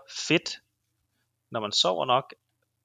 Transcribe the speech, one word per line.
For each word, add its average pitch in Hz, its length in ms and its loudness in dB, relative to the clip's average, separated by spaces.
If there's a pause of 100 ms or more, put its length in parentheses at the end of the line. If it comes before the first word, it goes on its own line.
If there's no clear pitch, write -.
(280)
fedt, - 300 0 (960)
når 120 80 -4
man 104 120 -4
sover 170 340 2
nok, 131 280 2 (520)